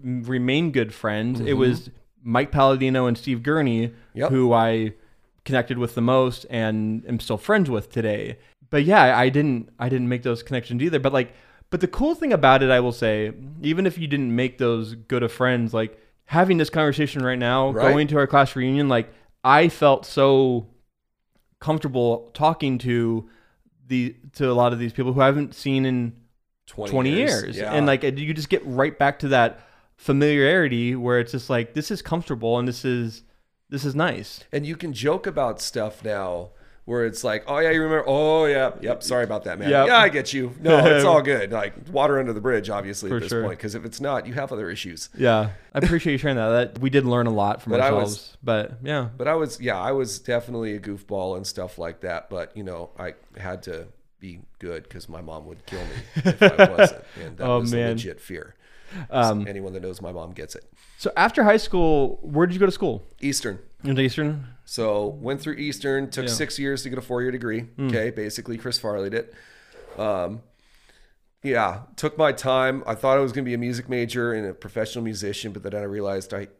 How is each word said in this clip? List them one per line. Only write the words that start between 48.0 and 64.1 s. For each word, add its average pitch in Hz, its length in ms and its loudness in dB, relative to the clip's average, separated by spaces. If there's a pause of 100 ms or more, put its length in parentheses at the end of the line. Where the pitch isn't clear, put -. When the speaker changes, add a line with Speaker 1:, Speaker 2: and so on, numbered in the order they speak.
Speaker 2:
was - 300 -16
Speaker 1:
but 110 400 -2
yeah. 139 320 -4
Speaker 2:
But 123 140 -4
I 160 60 2
was, 147 260 -4
yeah, 113 180 -4
I 107 140 -4
was 127 260 -4
definitely 117 560 -4
a 101 40 -10
goofball 98 580 -6
and 98 100 -10
stuff 90 300 -10
like 85 240 -10
that. 85 280 -8
But, 90 280 -10
you 104 60 -12
know, 85 260 -12 (100)
I 90 140 -10 (240)
had 92 260 -12
to 87 240 -12 (320)
be 90 220 -18 (180)
good 85 300 -12
'cause - 180 -16
my 82 140 -16
mom 80 240 -14
would 85 220 -20
kill 92 140 -10
me - 180 -10
Speaker 1:
<laughs> - 160 -14 (100)
Speaker 2:
if - 160 2
I 196 300 8
wasn't, - 320 4 (200)
and - 140 -14
that 127 100 -4
Speaker 1:
Oh, 123 120 2
Speaker 2:
was 120 120 -2
a 120 60 -2
Speaker 1:
man. 117 120 0
Speaker 2:
legit 113 300 -8
fear. - 360 -16 (540)
Speaker 1:
Um, 110 360 0
Speaker 2:
So 101 40 -10
anyone 98 240 -10
that 92 80 -10
knows 92 200 -12
my 87 100 -12
mom 87 200 -12
gets 78 240 -16
it. - 100 -18 (320)
Speaker 1:
So - 180 -4
after 226 300 4
high 208 120 8
school, 156 640 2
where 151 220 2
did 175 80 -2
you 185 60 -6
go 202 60 4
to 185 80 4
school? 123 300 -4 (180)
Speaker 2:
Eastern. 131 380 -4 (240)
Speaker 1:
You 139 60 -6
went 135 100 0
to 135 40 4
Eastern? 147 440 -2 (180)